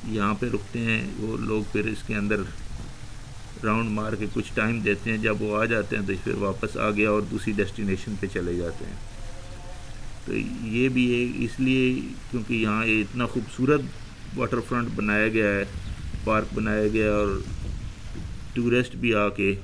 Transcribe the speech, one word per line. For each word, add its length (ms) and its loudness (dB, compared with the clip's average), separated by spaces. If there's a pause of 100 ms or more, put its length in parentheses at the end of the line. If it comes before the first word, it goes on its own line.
यहाँ 280 2
पे 140 -2
रुकते 300 -2
हैं, 220 2 (160)
वो 220 -2
लोग 260 0
फिर 240 0
इसके 240 -4
अंदर 320 2 (1160)
round 280 2
मार 240 -2
के 140 -2
कुछ 260 -2
time 280 2
देते 260 2
हैं, 120 0
जब 200 2
वो 140 0
आ 100 2
जाते 300 2
हैं 120 0
तो 100 0
फिर 200 -2
वापस 400 -2
आ 140 2
गया 200 4
और 140 4
दूसरी 300 -2
destination 600 0
पे 140 -2
चले 280 -2
जाते 280 -2
हैं। 140 -6 (1300)
तो 60 -2 (340)
ये 220 2
भी 180 4
है 360 2
इसलिए 500 2 (380)
क्योंकि 240 -2
यहाँ 300 2
ये 160 4
इतना 260 0
खूबसूरत 640 2 (460)
waterfront 600 0
बनाया 340 4
गया 200 4
है, 140 2 (640)
park 300 2
बनाया 320 2
गया 180 4
है 80 4
और 300 2 (1120)
tourist 420 4
भी 180 2
आके 380 4 (100)